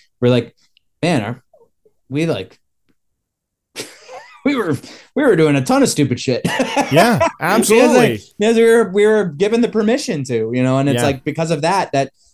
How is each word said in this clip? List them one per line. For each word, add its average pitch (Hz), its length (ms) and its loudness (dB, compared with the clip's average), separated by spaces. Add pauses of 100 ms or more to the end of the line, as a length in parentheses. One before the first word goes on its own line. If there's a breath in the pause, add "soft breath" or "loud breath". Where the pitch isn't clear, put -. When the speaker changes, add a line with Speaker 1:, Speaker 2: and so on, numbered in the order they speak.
(200 soft breath)
Speaker 1:
We're 123 100 2
like, 123 260 -2 (460)
"Man, 151 200 0
our, 113 220 -10 (640)
we, 151 180 -4
like, 101 320 -6 (1160)
<laughs> - 720 -18
we 277 120 0
were, 175 200 -4 (380 loud breath)
we 269 80 -2
were 233 140 4
doing 156 200 4
a 135 80 0
ton 269 180 2
of 240 60 2
stupid 131 320 -2
shit." 123 240 -4
<laughs> - 120 -4 (360)
Speaker 2:
Yeah, 220 260 2
Speaker 1:
Because, 330 120 0 (100)
Speaker 2:
absolutely. 220 560 2 (160)
Speaker 1:
like, 107 80 -8 (160)
because 220 200 2
we 226 80 4
were, 226 260 2
we 202 160 2
were 214 200 2
given 196 340 -2
the 233 80 0
permission 220 560 -2
to, 113 280 -4
you 123 100 -2
know, 131 160 2
and 139 100 0
it's 127 80 0
Speaker 2:
Yeah. 120 100 0
Speaker 1:
like, 135 180 -4
because 160 280 -4
of 143 100 -4
that, 175 300 0
that, 139 180 -2 (240)